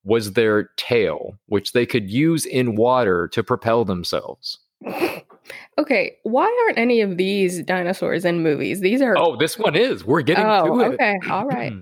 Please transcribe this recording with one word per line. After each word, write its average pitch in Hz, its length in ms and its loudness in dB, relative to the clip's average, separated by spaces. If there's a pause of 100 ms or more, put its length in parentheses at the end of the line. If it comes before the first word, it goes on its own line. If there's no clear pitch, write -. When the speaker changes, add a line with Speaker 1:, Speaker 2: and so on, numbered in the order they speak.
Speaker 1:
was 104 300 0
their 107 420 2
tail, 95 600 -2 (100)
which 101 260 -2
they 120 140 2
could 110 240 -2
use 151 360 0
in 123 300 -2
water 113 520 2
to - 140 -4
propel 117 420 0
themselves. - 720 -6 (260)
Speaker 2:
<laughs> - 360 -6 (560)
Okay, 247 460 0
why 247 220 0 (200)
aren't 440 140 0
any 233 240 2
of 190 160 -2
these 185 460 0
dinosaurs 180 600 -2
in 170 180 0
movies? 151 380 -2
These 208 220 2
are 233 160 2
Speaker 1:
Oh, 151 180 2
this 156 220 -2
one 208 180 0
is. 208 260 0
We're 139 200 2
getting 156 240 2
Speaker 2:
Oh, 202 180 4 (140)
Speaker 1:
to - 20 4 (120)
it. - 20 -2
Speaker 2:
okay. 208 240 0 (120)
All 190 160 -2
Speaker 1:
<clears throat> - 0 -
Speaker 2:
right. 240 340 -4